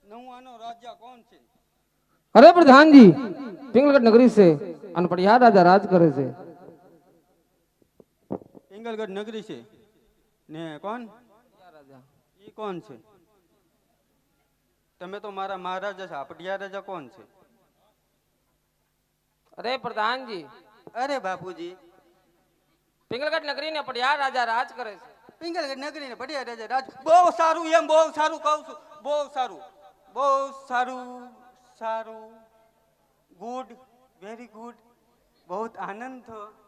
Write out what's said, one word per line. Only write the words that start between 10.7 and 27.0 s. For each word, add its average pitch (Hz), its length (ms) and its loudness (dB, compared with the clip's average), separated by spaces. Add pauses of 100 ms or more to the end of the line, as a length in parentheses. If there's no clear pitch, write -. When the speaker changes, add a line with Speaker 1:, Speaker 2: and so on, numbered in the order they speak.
Speaker 1:
કોણ? 220 280 -14
Speaker 2:
પડિયાર - 680 -20
રાજા. 139 280 -20 (460)
Speaker 1:
ઈ - 20 -20
કોણ 202 300 -10
છે? - 180 -20 (2000)
તમે 190 200 -16
તો 202 120 -16
મારા 190 260 -10
મહારાજા 185 500 -12
છો, 170 80 -16
આ 139 80 -12
પડિયાર 175 360 -12
રાજા 196 220 -14
કોણ 180 260 -14
છે? 110 160 -20 (2250)
Speaker 2:
અરે 233 200 -8
પ્રધાનજી. 226 680 -8 (480)
Speaker 1:
અરે 269 240 -6
બાપુજી. 180 560 -12 (1300)
Speaker 2:
પિંગલગઢ 302 360 -6
નગરી 285 260 -10
ને 302 100 -8
પડિયાર 254 360 -4
રાજા 262 260 -4
રાજ 240 300 -6
કરે 226 220 -14
છે. - 440 -20
Speaker 1:
પિંગલગઢ 320 380 -10
નગરી 285 300 -14
ને 240 80 -16
પડિયાર 262 300 -12
રાજા 226 200 -14
રાજ. 254 180 -6 (200)